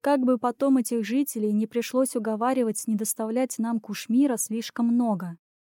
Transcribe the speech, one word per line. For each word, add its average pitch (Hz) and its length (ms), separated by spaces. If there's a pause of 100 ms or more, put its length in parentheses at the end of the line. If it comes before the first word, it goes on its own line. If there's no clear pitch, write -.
Как 285 200
бы 247 180
потом 262 400
этих 233 260
жителей 220 480
не 214 140
пришлось 247 500
уговаривать 226 720
не 220 100
доставлять 226 600
нам 226 200
Кушмира 233 580
слишком 226 500
много. 214 520 (240)